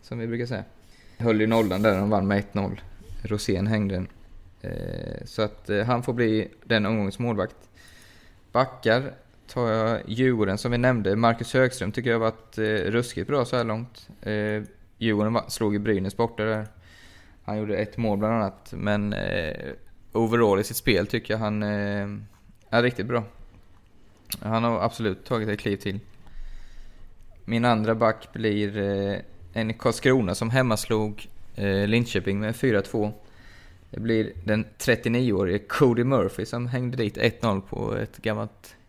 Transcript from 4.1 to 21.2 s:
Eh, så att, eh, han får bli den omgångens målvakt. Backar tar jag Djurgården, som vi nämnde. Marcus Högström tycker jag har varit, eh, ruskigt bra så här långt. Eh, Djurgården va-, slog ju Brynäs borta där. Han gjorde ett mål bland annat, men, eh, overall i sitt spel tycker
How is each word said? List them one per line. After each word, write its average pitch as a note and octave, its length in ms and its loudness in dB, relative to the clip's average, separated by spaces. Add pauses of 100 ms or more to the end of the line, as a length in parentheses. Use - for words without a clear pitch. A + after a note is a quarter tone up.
Eh, G1+ 640 -8
så - 160 -4
att, - 280 -4
eh, G#2 160 2
han A#2+ 180 0
får C3 100 -2
bli A2 340 2 (160)
den G#2+ 220 2
omgångens G2+ 340 -2
målvakt. A2 360 -2 (960)
Backar B2+ 640 2 (340)
tar A#2+ 220 -2
jag A2 380 0
Djurgården, A2 500 2
som A#2+ 140 -2
vi A#2+ 60 0
nämnde. A2+ 380 2
Marcus A#2 380 2
Högström B2 380 2
tycker A#2+ 180 -2
jag A#2 100 2
har A2+ 60 0
varit, - 320 -6
eh, G#2+ 340 0
ruskigt A#2 360 0
bra C#3 180 2
så B2+ 120 -2
här A#2 60 2
långt. A2+ 460 -6 (120)
Eh, G#2+ 420 -2 (340)
Djurgården G#2+ 360 2
va-, A#2 160 -2
slog G#2 240 0
ju G#2 60 2
Brynäs G2+ 380 0
borta A2+ 260 0
där. G#2+ 240 -2 (760)
Han G#2+ 140 -4
gjorde G#2 200 -2
ett G#2 200 -4
mål G#2+ 200 0
bland G#2+ 160 0
annat, G#2 440 -4
men, G#2 360 0
eh, D#2+ 580 -4 (400)
overall A2+ 480 4
i G#2 40 2
sitt A#2 140 -6
spel G2+ 300 2
tycker - 260 -2